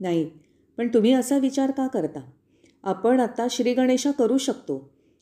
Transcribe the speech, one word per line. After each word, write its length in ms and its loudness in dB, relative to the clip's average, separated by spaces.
नाही, 300 -2
पण 100 -2
तुम्ही 240 4
असा 260 2
विचार 320 0
का 160 -4
करता? 340 -4
आपण 380 0
आता 300 -2
श्री 240 0
गणेशा 360 2
करू 280 2
शकतो. 520 -6